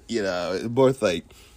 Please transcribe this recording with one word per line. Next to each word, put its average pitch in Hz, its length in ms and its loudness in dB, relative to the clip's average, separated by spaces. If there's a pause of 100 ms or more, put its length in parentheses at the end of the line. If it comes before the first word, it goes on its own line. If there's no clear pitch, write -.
you 113 160 -2
know, 92 460 -2
both, 131 340 2
like, 87 220 0 (320)